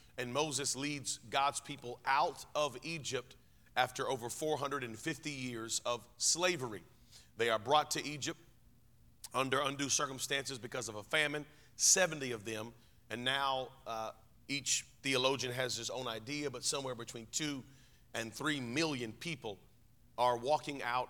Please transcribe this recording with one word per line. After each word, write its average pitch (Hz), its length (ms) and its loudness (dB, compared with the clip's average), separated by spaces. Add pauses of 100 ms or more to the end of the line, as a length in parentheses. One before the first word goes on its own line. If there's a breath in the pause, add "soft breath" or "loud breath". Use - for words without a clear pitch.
(180 loud breath)
And 123 160 -4
Moses 143 420 2
leads 143 440 -4 (100)
God's 139 320 2
people 127 440 -10
out 139 400 2 (100)
of 143 280 0
Egypt 131 520 -6 (400 soft breath)
after 123 340 2
over 120 200 -2
four 156 280 0
hundred 139 260 -2
and 113 140 -6
fifty 156 340 -6
years 120 540 -4
of 120 180 0 (140)
slavery. 135 640 2 (540 loud breath)
They 117 120 4
are 110 100 6
brought 151 320 4
to 156 140 -2
Egypt 139 340 -4 (920)
under 131 280 4
undue 139 280 0
circumstances 135 680 0
because 120 300 -6
of 104 60 -8
a 104 80 -8
famine, 151 420 2 (320 loud breath)
seventy 156 560 6
of 107 120 -6
them. 110 280 -4 (360 soft breath)
And 117 140 -4
now, 131 460 2 (180)
uh, 110 240 -4 (360)
each - 380 0 (160)
theologian 127 520 2
has 123 240 0
his 113 120 -6
own 127 180 -4
idea, 131 420 -4
but 120 140 -8
somewhere 135 320 -2
between 113 360 -10
two 143 320 -2 (500 loud breath)
and 113 200 -4
three 147 260 0
million 123 540 0
people 113 440 -8 (600)
are 123 200 4
walking 143 460 0
out 123 260 0